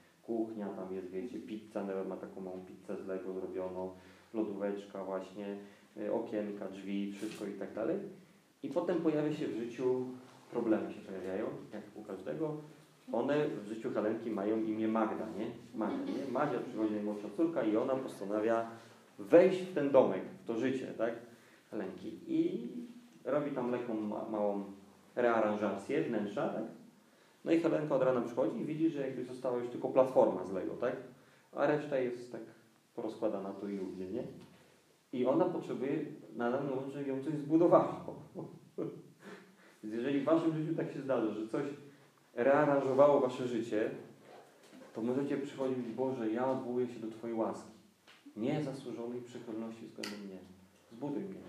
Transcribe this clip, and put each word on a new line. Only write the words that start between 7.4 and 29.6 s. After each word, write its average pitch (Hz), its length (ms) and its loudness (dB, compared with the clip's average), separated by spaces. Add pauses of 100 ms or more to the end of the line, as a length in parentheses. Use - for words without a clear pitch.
i 101 80 -4
tak 98 200 -8
dalej. 151 260 0 (640)
I - 60 -4
potem 170 320 0
pojawia 151 320 2
się 147 140 -4
w 107 80 -4
życiu, 127 500 0 (460)
problemy 107 420 0
się - 80 -14
pojawiają, 95 440 -4 (280)
jak 104 100 -10 (120)
u 104 80 -12
każdego. 151 540 -4 (540)
One 143 360 2
w 101 200 -4
życiu 110 240 -4
Helenki 113 400 0
mają 107 320 2
imię 110 240 0
Magda, 110 380 2 (140)
nie? 113 60 -2 (300)
Magda, - 360 -2
nie? 120 200 -4
Madzia, 131 280 2
przychodzi 107 340 0
najmłodsza 104 340 -2 (100)
córka 147 260 2
i 107 140 4
ona 131 180 2
postanawia 110 720 0 (520)
wejść 143 420 10
w - 120 -8
ten 143 180 2
domek, 98 300 8 (220)
w - 40 -20
to 113 80 -2
życie, 131 320 0 (100)
tak? 113 160 2 (580)
Helenki. 95 560 -6
I - 420 0 (560)
robi 143 260 0
tam 123 200 -2
lekką, 120 220 -2
ma-, 107 360 -4
małą 104 340 0 (520)
rearanżację 110 880 2
wnętrza, 117 460 0
tak? - 140 -4 (840)
No 147 60 4
i 165 80 6
Helenka 151 360 2
od 127 60 6
rana 127 200 4
przychodzi 165 400 0
i 160 40 -2
widzi, 156 240 2
że 143 120 -2
jakby 127 220 -4
została 127 340 -2
już 120 120 -2